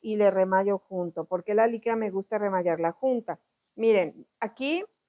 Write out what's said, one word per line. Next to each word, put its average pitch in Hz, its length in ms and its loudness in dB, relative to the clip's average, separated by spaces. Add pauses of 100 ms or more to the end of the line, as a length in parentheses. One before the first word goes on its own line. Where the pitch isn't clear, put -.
y 214 140 -4
le 208 160 6
remallo 190 480 2
junto, 175 460 -8
porque 185 280 -4
la 226 140 4
licra 226 280 -2
me 220 140 -2
gusta 196 300 -6
remallarla 175 540 0
junta. 240 460 -4 (360)
Miren, 214 520 0 (120)
aquí 277 440 -4 (260)